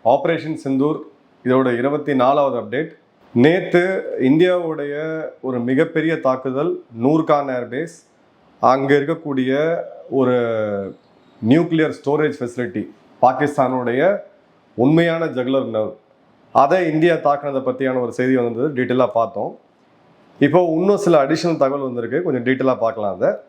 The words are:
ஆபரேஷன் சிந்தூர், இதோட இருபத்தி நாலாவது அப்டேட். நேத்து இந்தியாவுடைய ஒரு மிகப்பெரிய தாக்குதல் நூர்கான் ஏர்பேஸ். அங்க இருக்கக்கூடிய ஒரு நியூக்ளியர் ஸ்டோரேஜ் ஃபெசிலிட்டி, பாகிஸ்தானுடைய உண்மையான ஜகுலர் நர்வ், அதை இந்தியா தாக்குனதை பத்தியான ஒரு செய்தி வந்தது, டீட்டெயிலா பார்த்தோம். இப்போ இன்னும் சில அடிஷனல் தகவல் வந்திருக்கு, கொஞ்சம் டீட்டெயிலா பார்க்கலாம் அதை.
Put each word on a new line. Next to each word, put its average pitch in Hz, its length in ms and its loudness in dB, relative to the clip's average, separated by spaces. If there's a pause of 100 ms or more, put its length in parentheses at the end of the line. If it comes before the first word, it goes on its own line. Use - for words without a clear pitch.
ஆபரேஷன் 156 600 0
சிந்தூர், 139 340 0 (460)
இதோட 127 240 2 (100)
இருபத்தி 143 360 -2
நாலாவது 131 440 2
அப்டேட். 123 340 -6 (420)
நேத்து 170 460 4 (400)
இந்தியாவுடைய 156 720 2 (480)
ஒரு 127 200 -4
மிகப்பெரிய 151 600 0
தாக்குதல் 135 500 -2 (320)
நூர்கான் 147 540 2
ஏர்பேஸ். 123 400 -8 (680)
அங்க 135 320 4
இருக்கக்கூடிய 139 560 -2 (600)
ஒரு 123 260 2 (1040)
நியூக்ளியர் 156 560 2
ஸ்டோரேஜ் 147 400 -2
ஃபெசிலிட்டி, 120 460 -6 (380)
பாகிஸ்தானுடைய 127 800 0 (720)
உண்மையான 165 500 2
ஜகுலர் 127 480 -2
நர்வ், 107 180 -2 (640)
அதை 143 240 4 (140)
இந்தியா 160 240 4 (100)
தாக்குனதை 143 420 0
பத்தியான 127 320 -2
ஒரு 113 200 -4
செய்தி 131 160 2
வந்தது, 120 320 -2 (100)
டீட்டெயிலா 127 340 2
பார்த்தோம். 117 400 -2 (880)
இப்போ 147 220 4 (160)
இன்னும் 196 280 2
சில 151 200 4
அடிஷனல் 160 380 -2
தகவல் 135 240 -2
வந்திருக்கு, 120 340 -4
கொஞ்சம் 127 260 -2
டீட்டெயிலா 131 300 0
பார்க்கலாம் 107 400 -4
அதை. 151 140 0 (160)